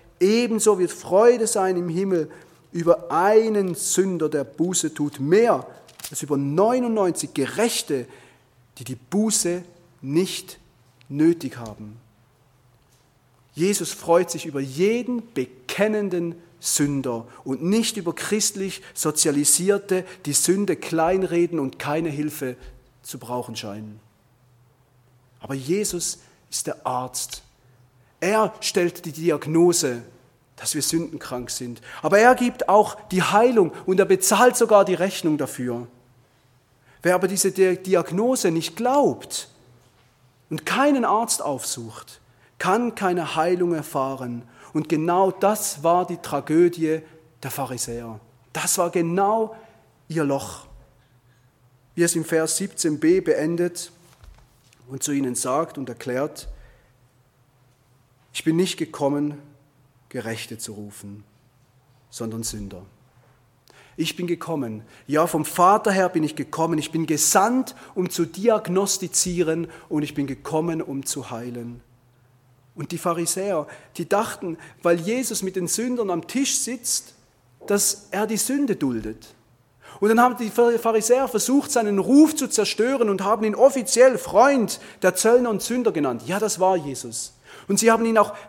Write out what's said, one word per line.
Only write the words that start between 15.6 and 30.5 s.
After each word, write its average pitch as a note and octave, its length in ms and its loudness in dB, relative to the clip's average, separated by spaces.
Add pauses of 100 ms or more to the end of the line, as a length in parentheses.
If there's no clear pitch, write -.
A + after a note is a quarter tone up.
Sünder C3 680 -2 (180)
und C3 180 -6
nicht G#3+ 360 0
über E3+ 160 -6
christlich G3+ 680 -4 (140)
Sozialisierte, F3 1120 0 (180)
die D3 80 -4
Sünde F3+ 420 2
kleinreden E3+ 840 0
und C3 180 -6
keine D#3+ 300 -4
Hilfe D3 480 -6 (460)
zu - 160 -14
brauchen A#2+ 360 -8
scheinen. G#2+ 460 -12 (1400)
Aber - 140 -12
Jesus E3+ 680 -4 (300)
ist - 160 -8
der - 200 -10
Arzt. B2+ 560 -6 (800)
Er G#3 400 0
stellt F3 440 -2
die D#3+ 80 -10
Diagnose, D#3 880 2 (540)